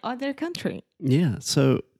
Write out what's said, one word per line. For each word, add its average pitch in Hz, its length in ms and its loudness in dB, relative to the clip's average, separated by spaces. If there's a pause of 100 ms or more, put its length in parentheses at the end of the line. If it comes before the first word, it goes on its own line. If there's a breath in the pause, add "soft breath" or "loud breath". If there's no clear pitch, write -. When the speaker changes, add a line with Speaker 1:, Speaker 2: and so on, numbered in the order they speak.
Speaker 1:
other 254 300 -4
country. 311 500 -6 (160)
Speaker 2:
Yeah, 135 400 2
so 135 400 2 (200)